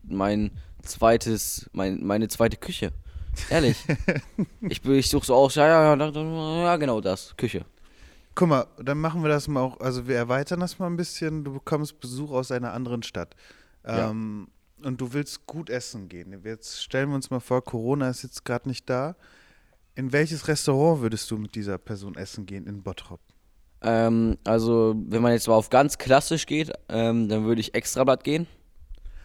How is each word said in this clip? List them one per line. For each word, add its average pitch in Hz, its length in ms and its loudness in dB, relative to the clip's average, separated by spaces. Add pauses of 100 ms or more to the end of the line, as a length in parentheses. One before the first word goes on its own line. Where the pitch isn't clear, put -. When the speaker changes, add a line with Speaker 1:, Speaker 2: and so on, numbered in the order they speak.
Speaker 1:
mein 104 480 0 (300)
zweites, - 920 2
mein, 95 320 -4
meine 104 220 0
zweite 113 300 2
Küche. - 340 -6 (580)
Ehrlich. 151 320 4
Speaker 2:
<laughs> - 840 -2
Speaker 1:
Ich, - 180 -6
ich 135 240 4
such 143 160 2
so 127 100 4
aus, 135 200 6
ja, 151 120 6
ja, 160 160 8
ja, 151 120 8
da, 147 160 0
da, 147 100 -6 (420)
ja, 175 140 4
genau 127 240 0
das, 95 360 -4
Küche. 110 280 -4 (680)
Speaker 2:
Guck 175 160 4
mal, 135 160 4 (160)
dann 139 180 -4
machen 160 220 -2
wir 151 80 2
das 147 180 0
mal 139 140 0
auch, 127 180 -4
also 127 280 -4
wir 127 80 0
erweitern 131 440 -2
das 180 200 -6
mal 185 80 -4
ein 170 100 -4
bisschen. 156 460 -6
Du 139 100 -8
bekommst 147 460 -4
Besuch 135 320 -10
aus 131 200 -2
einer 123 220 -4
anderen 120 300 -6
Stadt. - 320 -8 (500)
Speaker 1:
Ja. 110 240 -2
Speaker 2:
Ähm, 110 380 -8 (360)
und 127 160 -6
du 123 140 -6
willst 143 320 -6
gut 151 240 -12
essen 117 400 -8
gehen. 90 340 -16
Jetzt - 400 -12
stellen 135 260 -2
wir 143 60 -2
uns 135 140 -6
mal 127 100 -2
vor, 127 240 0
Corona 127 460 -2
ist 123 140 -6
jetzt - 200 -16
grad 120 220 -4
nicht 131 240 -6
da. 135 260 -4 (800)
In 131 180 -6
welches 151 360 0
Restaurant 147 540 4
würdest 113 300 -2
du 110 60 -4
mit 107 180 -8
dieser 101 220 -4
Person 98 380 -10
essen 95 320 -12
gehen 98 200 -10
in 101 160 -10
Bottrop? - 380 -12 (600)
Speaker 1:
Ähm, 113 640 2
also, 113 520 4 (120)
wenn 113 140 0
man 120 100 6
jetzt 117 160 2
mal 117 80 6
auf 110 140 4
ganz 139 280 4
klassisch 147 480 4
geht, 156 260 -2 (180)
ähm, 113 400 2
dann 110 160 0
würde 113 160 2
ich - 140 -6
Extrablatt 131 480 2
gehen. 156 240 -2 (760)